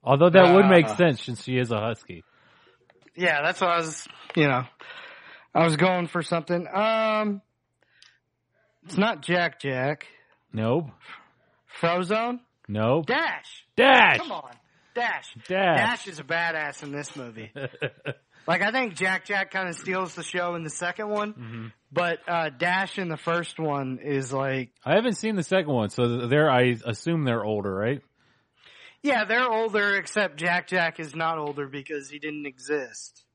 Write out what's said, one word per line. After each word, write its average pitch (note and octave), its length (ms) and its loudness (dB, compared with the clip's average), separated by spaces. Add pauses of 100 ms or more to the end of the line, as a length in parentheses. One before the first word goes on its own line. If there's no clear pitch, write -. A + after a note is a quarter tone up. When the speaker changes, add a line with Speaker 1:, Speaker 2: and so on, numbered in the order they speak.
Speaker 1:
Although C#3+ 280 6
that F3+ 240 10
would G3 120 8
make F3 200 8
Speaker 2:
uh, G#2+ 100 -4
Speaker 1:
sense E3 260 4
since A#2+ 220 -10
she B2+ 140 -2
is B2 120 0
a A2 80 0
husky. G#2 460 -6 (880)
Speaker 2:
Yeah, E3 280 0
that's F3+ 180 -2
what F3+ 100 2
I E3+ 80 4
was, D#3+ 280 -6 (300)
you D3+ 120 4
know, B2+ 160 0 (880)
I D#3+ 100 4
was D#3 120 2
going F3+ 300 2
for E3 160 -4
something. D#3+ 500 -2
Um, G#3+ 680 0 (1400)
it's - 120 -8
not G3 260 0
Jack F3 380 0
Jack. C#3 460 -4 (460)
Speaker 1:
Nope. A#2+ 340 -2 (920)
Speaker 2:
Frozone? G#3 600 -2 (280)
Speaker 1:
Nope. A#2 380 0
Speaker 2:
Dash. C4 580 -4 (120)
Speaker 1:
Dash. A#3 420 8
Speaker 2:
Come C4 140 -6
on. C#3 180 -10 (440)
Dash. G#3+ 320 -4 (200)
Speaker 1:
Dash. F#3 320 2
Speaker 2:
Dash A#2+ 300 0
is D#3+ 120 -14
a C#3+ 40 -16
badass D#3+ 580 -4
in C#3+ 100 -10
this C#3+ 240 -10
movie. A2 400 -14
Speaker 1:
<laughs> C#3 60 -10 (840)
Speaker 2:
Like, F3 160 0
I G#3 100 0
think A#3+ 220 -2
Jack F#3 320 -4
Jack G3 240 -4
kinda F#3 240 -6
steals F#3 400 -6
the F#3+ 80 -12
show F3 320 -4
in E3 100 -8
the D#3 60 -8
second F3+ 400 -6
one, G#3 240 -4
Speaker 1:
Mm-hmm. A2+ 320 -12 (260)
Speaker 2:
but, E3+ 340 -2
uh, E3 220 -2
Dash F3+ 500 -2
in F3 120 -4
the D#3 80 -6
first E3+ 420 -4
one C#3 420 -4
is C3+ 300 -4
like C3+ 380 -4 (160)
Speaker 1:
I D#3 80 2
haven't A3+ 240 2
seen A3 180 -4
the F3 60 -2
second F3 280 0
one, A2 200 0
so B2 140 0 (160)
th-, A#2+ 100 -4
they're, D3 200 4
I B2 240 4 (120)
assume D#3 380 -2
they're A#2 200 0
older, G2+ 300 -2
right? A#2 260 -2 (1000)
Speaker 2:
Yeah, A#3+ 240 0
they're A#3+ 260 0
older, G#3 440 0
except F3 420 -2
Jack F3 280 -2
Jack E3+ 320 -2
is D3+ 160 -12
not E3 220 -2
older D3 300 -6
because C#3 420 -10
he D3 100 -18
didn't D3+ 280 -10
exist C3 760 -8 (120)